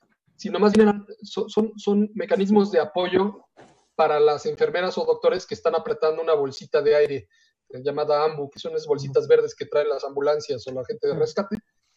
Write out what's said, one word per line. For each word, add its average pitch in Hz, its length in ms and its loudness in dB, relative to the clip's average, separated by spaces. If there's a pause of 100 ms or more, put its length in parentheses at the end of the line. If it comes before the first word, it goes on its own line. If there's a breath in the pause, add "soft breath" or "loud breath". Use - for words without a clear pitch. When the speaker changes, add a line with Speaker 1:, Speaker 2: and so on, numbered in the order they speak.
(340)
Speaker 1:
sino 180 240 -6
más 208 140 4
bien 214 160 8
eran, 208 180 -2 (160)
son, 208 280 -8
son, 214 280 -2
son 208 360 0
mecanismos 202 580 2
de - 80 4
apoyo 185 640 0 (520)
para 151 240 2
las 147 260 2
enfermeras 156 500 -2
o 165 80 -2
doctores 165 400 0
que - 100 -10
están - 200 -2
apretando 160 480 -2
una 165 100 0
bolsita 143 480 -2
de 147 140 4
aire, 143 340 0 (400)
eh, 127 140 -16
llamada 147 420 -2
AMBU, 147 240 -4
que - 120 -20
son 165 120 -10
esas 151 140 -6
bolsitas 139 400 0
verdes 151 280 4
que 143 120 -10
traen 147 240 -2
las 143 140 -4
ambulancias 143 640 -4
o 131 40 -10
la 127 140 -8
gente 151 200 -8
de 143 80 0
Speaker 2:
Sí. - 40 -4
Speaker 1:
rescate. - 400 -4 (380)